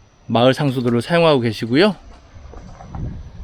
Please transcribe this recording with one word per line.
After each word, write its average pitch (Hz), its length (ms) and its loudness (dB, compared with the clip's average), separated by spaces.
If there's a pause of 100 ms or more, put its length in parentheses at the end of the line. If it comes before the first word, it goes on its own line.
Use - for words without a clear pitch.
(280)
마을 120 260 4
상수도를 123 480 0
사용하고 165 400 2
계시고요. 120 540 0 (1500)